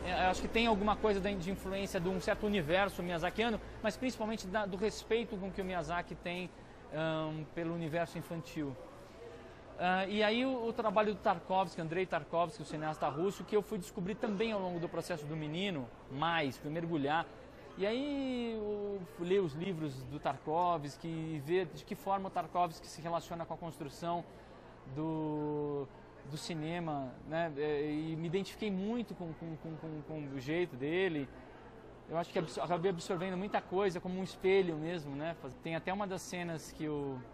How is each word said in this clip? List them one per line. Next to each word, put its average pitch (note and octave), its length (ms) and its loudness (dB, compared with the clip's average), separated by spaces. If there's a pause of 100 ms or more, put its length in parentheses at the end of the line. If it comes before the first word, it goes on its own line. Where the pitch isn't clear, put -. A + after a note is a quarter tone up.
É, F3+ 220 4
eu F#3 60 8
acho F3+ 100 0
que G3+ 60 0
tem A#3 180 4
alguma G#3 300 6
coisa G3+ 240 4
de, G3+ 160 2
de F#3 160 -2
influência F#3+ 480 -2
de F3 100 2
um F#3 100 2
certo G#3 280 2
universo F#3 560 4
miyazakiano, F3+ 580 2 (220)
mas G#3+ 120 2
principalmente A3+ 520 -2
da, G#3 180 0
do F#3+ 120 -2
respeito G#3+ 600 0
com F#3+ 140 -4
que G3+ 100 -4
o F#3+ 40 0
Miyazaki F3 500 -2
tem, F3 340 -4 (420)
ahn, D#3 520 0 (100)
pelo E3+ 180 0
universo E3+ 460 0
infantil. D3 580 -4 (1000)
Ah, F#3 300 2
e G#3 160 4
aí A3+ 200 6
o, B3+ 220 2
o A3+ 80 0
trabalho G#3+ 400 4
do - 60 -4
Tarkovsky, F#3+ 600 4
Andrei E3+ 280 2
Tarkovsky, E3 560 2
o - 20 -6
cineasta D#3 440 0
russo, F3+ 340 0
que - 120 -2
eu G#3 60 8
fui G#3+ 160 -4
descobrir F#3 380 -2
também A3 360 2
ao G#3 80 2
longo F3+ 200 0
do E3 100 -2
processo E3 380 -2
do D#3 80 -4
menino, D#3 520 0 (220)
mais, D3 480 2
fui D3+ 140 -6
mergulhar. D#3+ 520 2 (560)
E F#3+ 60 2
aí B3+ 680 0
eu G#3 440 -2 (160)
fui F3 120 -4
ler F#3+ 120 8
os E3 140 2
livros D#3 520 -2
do C#3 140 -6
Tarkovsky D#3 880 2
e D#3+ 380 -2
ver F3+ 220 4
de - 180 -10
que - 80 -6
forma G3 340 0
o F3+ 40 -4
Tarkovsky E3+ 560 0
se - 160 -12
relaciona E3 420 -2
com D#3+ 80 -6
a D#3+ 40 -6
construção E3+ 680 -4 (680)
do, D3+ 920 0 (380)
do C#3 120 -6
cinema, D#3 760 -2 (140)
né? D#3+ 280 0
É, D3+ 360 2
e D#3+ 240 0
me D#3+ 100 -2
identifiquei F#3+ 460 0
muito G#3 420 0
com, E3 200 -6
com, E3 240 -6
com, D#3+ 180 -8
com, D3+ 320 -6
com D3 280 -4
o C#3 40 -2
jeito D#3 360 0
dele. D3+ 540 0 (800)
Eu - 80 -2
acho F3 140 -2
que G3+ 80 2
absor-, - 240 -2
acabei F3 260 2
absorvendo F3+ 480 0
muita G3+ 240 0
coisa F3+ 380 2
como F#3 200 -2
um F#3+ 40 0
espelho F#3 520 6
mesmo, D#3 400 -2
né? D#3+ 240 -2
Faz-, C3 220 -8
tem E3 140 -2
até E3 180 0
uma G3+ 140 0
das F#3 160 -2
cenas E3+ 480 -4
que D#3 160 -4
o C#3 340 0 (120)